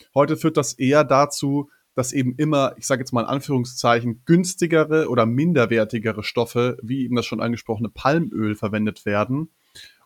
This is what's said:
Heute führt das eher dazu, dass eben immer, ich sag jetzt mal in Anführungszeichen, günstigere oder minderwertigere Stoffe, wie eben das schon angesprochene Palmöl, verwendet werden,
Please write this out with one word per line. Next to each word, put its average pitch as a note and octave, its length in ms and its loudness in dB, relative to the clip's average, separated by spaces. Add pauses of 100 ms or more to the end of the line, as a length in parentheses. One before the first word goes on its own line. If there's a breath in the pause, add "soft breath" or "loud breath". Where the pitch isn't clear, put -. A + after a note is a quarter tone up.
(120)
Heute D3 240 2
führt D#3+ 200 0
das C#3 160 0
eher C#3+ 320 4
dazu, C#3+ 640 0 (240 soft breath)
dass B2+ 180 -4
eben B2+ 240 0
immer, D3 420 0
ich - 80 -12
sag C3+ 120 0
jetzt A#2+ 140 -8
mal A#2+ 100 0
in - 60 -4
Anführungszeichen, B2 960 -2
günstigere D#3+ 840 2
oder A#2 180 2
minderwertigere A#2 960 0
Stoffe, B2 600 -2
wie B2+ 220 -4
eben A#2+ 100 -2
das A#2 120 -2
schon A2 140 -6
angesprochene A2+ 500 -4
Palmöl, C3 640 -2
verwendet G#2+ 500 -4
werden, A#2+ 460 -2 (560 loud breath)